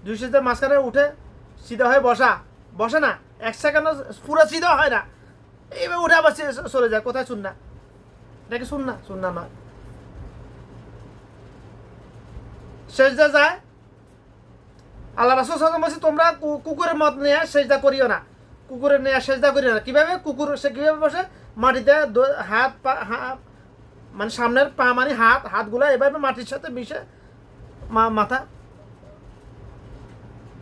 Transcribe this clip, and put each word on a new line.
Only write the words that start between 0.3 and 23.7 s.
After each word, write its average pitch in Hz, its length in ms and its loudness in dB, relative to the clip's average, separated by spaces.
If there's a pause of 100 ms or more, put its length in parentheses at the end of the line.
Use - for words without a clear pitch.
মাঝখানে 262 340 0
উঠে 277 340 0 (560)
সিধা 240 200 0
হয়ে 269 120 4
বসা, 240 380 2 (400)
বসে 233 220 -2
না, 254 180 0 (220)
এক 226 160 -8
সেকেন্ডও 302 400 0 (300)
পুরো 311 200 4
সিধা 330 300 0
হয় 285 140 2
না, 214 160 -2 (680)
এইভাবে 349 320 -4
উঠে 330 100 4
আবার 320 180 6
সে-, 277 360 -8
চলে 240 220 0
যায়। 214 120 0
কোথায় 247 240 -6
সুন্নাহ? 202 280 -10 (960)
এটা 240 100 -8
কি 247 80 -10
সুন্নাহ? 262 300 -8 (120)
সুন্নাহ 185 260 -8
নয়। 170 160 -12 (3500)
সেজদা 269 380 4
যায়, 302 320 2 (1600)
আল্লাহ 254 200 4
রাসূল 277 200 -2
সাল্লাল্লাহু - 0 -
আলাইহি - 20 -6
ওয়াসাল্লাম 320 220 0
বলছে, 320 180 -4
"তোমরা 320 320 2
কু-, 302 260 -6
কুকুরের 320 380 -4
মত 302 180 2
নিয়ে 285 320 0
সেজদা 277 320 2
করিও 269 300 2
না, 185 140 -2 (460)
কুকুরের 269 340 0
নিয়ে 269 200 0
সেজদা 269 300 2
করিও 262 220 2
না।" 214 60 0
কিভাবে? 302 440 2
কুকুর 285 340 -4
সে 285 120 -2
কিভাবে 302 300 0
বসে? 311 240 0 (340)
মাটিতে 262 480 4
দো-, 254 280 0
হাত 226 380 -2 (120)
পা, 262 100 -2
হা-, 247 420 -8 (800)